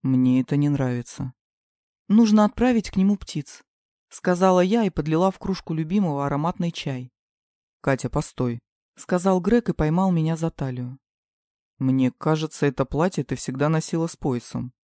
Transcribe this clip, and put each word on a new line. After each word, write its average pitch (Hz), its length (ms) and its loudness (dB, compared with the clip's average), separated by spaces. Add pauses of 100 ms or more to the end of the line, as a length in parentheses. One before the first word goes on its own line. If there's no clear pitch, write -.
Мне 127 400 2
это 143 140 -2
не 147 120 2
нравится». 127 640 -4 (760)
«Нужно 214 360 6
отправить 226 460 0
к - 60 -4
нему 196 200 2
птиц», - 460 -10 (480)
сказала 180 500 2
я 214 240 2
и 190 60 0
подлила 160 400 0
в - 80 -14
кружку 185 340 -6
любимого 160 540 -2
ароматный 160 460 -2
чай. 127 380 -8 (720)
«Катя, 135 300 -2
постой», 123 500 -4 (360)
сказал 185 440 0
Грег 220 300 2
и - 20 -2
поймал 170 380 0
меня 160 260 0
за 160 140 -4
талию. 127 480 -8 (800)
«Мне 131 320 2
кажется, 156 560 -2
это 139 180 0
платье 151 400 -2
ты 131 120 -6
всегда 135 340 -2
носила 160 360 0
с - 100 -4
поясом». 123 560 -6 (120)